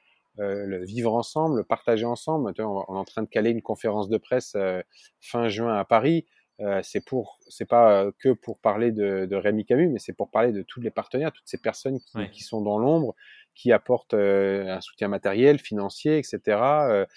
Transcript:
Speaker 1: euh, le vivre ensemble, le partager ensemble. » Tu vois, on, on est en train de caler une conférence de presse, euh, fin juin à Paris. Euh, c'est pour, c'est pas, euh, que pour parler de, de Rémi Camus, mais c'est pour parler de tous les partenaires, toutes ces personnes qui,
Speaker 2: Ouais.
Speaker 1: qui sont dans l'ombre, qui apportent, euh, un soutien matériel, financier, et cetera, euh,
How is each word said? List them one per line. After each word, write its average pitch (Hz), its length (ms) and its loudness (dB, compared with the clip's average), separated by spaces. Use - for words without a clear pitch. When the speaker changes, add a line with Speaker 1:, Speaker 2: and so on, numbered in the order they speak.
Speaker 1:
euh, 101 260 -4
le 92 180 -6
vivre 113 300 -2
ensemble, 151 440 0
le 101 60 -2
partager 113 400 0
ensemble. » 120 500 -4
Tu 110 80 -6
vois, 101 260 -6
on, 95 40 -12
on 95 40 -8
est 98 40 -4
en 92 40 -8
train - 180 -8
de 104 60 -6
caler 113 220 2
une 117 120 -2
conférence 104 460 -4
de 110 100 0
presse, - 380 -4
euh, 92 260 -2
fin 117 280 -4
juin 110 300 -2
à 98 60 -2
Paris. 139 420 2
Euh, 101 220 0
c'est - 220 -6
pour, - 340 -6
c'est - 200 -12
pas, 110 360 8
euh, 101 140 -2
que 135 120 2
pour - 280 -4
parler 113 320 0
de, 98 360 -2
de 98 100 -4
Rémi 104 300 0
Camus, 156 240 4
mais 117 80 -2
c'est - 160 -12
pour - 160 -6
parler 113 220 2
de 101 100 -6
tous - 180 -16
les 117 100 -6
partenaires, 143 420 -4
toutes - 140 -20
ces - 140 -12
personnes 131 400 -6
qui, - 160 -18
Speaker 2:
Ouais. 104 140 -6
Speaker 1:
qui - 120 -20
sont 110 200 -8
dans 104 160 -2
l'ombre, 139 360 0
qui 120 180 2
apportent, 117 420 2
euh, 98 560 2
un 95 100 -8
soutien - 280 -8
matériel, 107 500 2
financier, 104 580 -4
et 147 60 0
cetera, 127 680 0
euh, 98 140 2